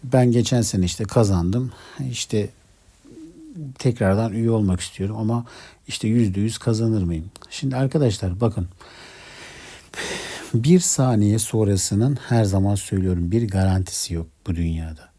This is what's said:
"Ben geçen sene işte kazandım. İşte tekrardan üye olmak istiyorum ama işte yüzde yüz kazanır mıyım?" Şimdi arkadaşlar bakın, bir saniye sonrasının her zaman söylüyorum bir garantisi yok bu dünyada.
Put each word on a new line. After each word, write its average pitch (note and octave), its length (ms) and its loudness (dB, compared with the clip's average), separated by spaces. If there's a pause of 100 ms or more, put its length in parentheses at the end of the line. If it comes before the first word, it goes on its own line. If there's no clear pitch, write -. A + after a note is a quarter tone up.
"Ben B2 280 4
geçen A#2+ 300 2
sene G2 240 0
işte F2+ 180 -4
kazandım. G2+ 680 2 (400)
İşte G#2+ 380 -4 (1300)
tekrardan A2 540 0
üye A2+ 180 0
olmak G2 280 2
istiyorum G#2 400 -6
ama A#2 260 -2 (420)
işte - 200 -6
yüzde G#2+ 320 2
yüz A2 180 -2
kazanır A2 460 0
mıyım?" E2+ 220 -2 (240)
Şimdi C3 260 -6
arkadaşlar B2 680 0
bakın, G#2 260 0 (1900)
bir C#3+ 260 6
saniye A2+ 600 2
sonrasının A2 760 2 (120)
her A#2 140 4
zaman G2 320 2
söylüyorum F#2 560 0
bir A2+ 160 2
garantisi F#2+ 640 0
yok E2 140 -6 (200)
bu E2+ 80 -2
dünyada. D#2+ 640 -4